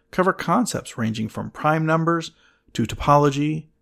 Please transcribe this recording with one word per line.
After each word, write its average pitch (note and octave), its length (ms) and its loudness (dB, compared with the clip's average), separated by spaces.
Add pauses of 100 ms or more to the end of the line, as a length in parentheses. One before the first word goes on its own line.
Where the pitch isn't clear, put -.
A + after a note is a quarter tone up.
(100)
cover F#3 220 2
concepts - 640 -2
ranging A2 320 -4
from G#2+ 220 -10
prime D#3 340 0
numbers D#3+ 460 0 (420)
to A2+ 140 -2
topology D3 800 2 (160)